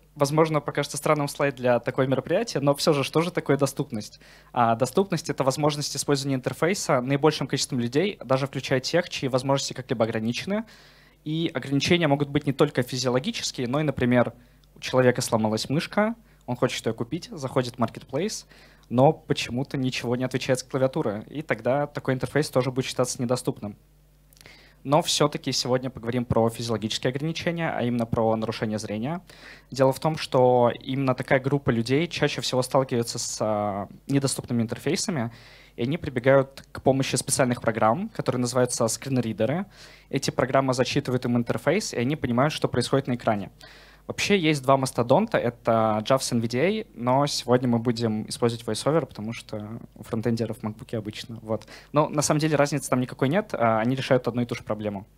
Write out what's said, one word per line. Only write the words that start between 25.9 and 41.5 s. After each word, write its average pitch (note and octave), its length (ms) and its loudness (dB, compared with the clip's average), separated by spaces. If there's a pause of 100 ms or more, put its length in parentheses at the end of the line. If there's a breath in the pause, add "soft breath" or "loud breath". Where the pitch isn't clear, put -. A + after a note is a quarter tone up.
поговорим A#2+ 340 -4
про A2+ 240 4
физиологические A2+ 640 -2
ограничения, D#3+ 580 -4
а - 140 -2
именно A#2+ 240 0
про A2 300 2
нарушение A2 420 -4
зрения. A2 420 -6 (520 loud breath)
Дело C3 200 4
в - 60 -4
том, D#3+ 180 -2
что B2 540 4 (100)
именно C3 360 -2
такая C3+ 240 2
группа C#3 300 0
людей B2+ 360 2
чаще - 340 -2
всего B2+ 220 -2
сталкивается B2+ 560 0
с, - 220 -6
а, G#2 480 -2 (180)
недоступными C3 560 0
интерфейсами, A#2+ 720 -2 (420 loud breath)
и - 80 -4
они C#3+ 160 -2
прибегают C3 720 2
к - 100 -12
помощи C3+ 360 2
специальных B2 440 0
программ, A2+ 500 2
которые B2 300 -2
называются B2 460 0
скринридеры. A#2+ 800 -2 (440 loud breath)
Эти C#3 200 -2
программы C3+ 420 2
зачитывают B2+ 520 0
им A#2+ 120 2
интерфейс, C3 560 0